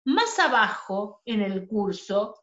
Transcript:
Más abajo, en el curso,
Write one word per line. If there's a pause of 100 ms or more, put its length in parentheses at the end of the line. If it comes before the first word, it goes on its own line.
Más
abajo,
en
el
curso,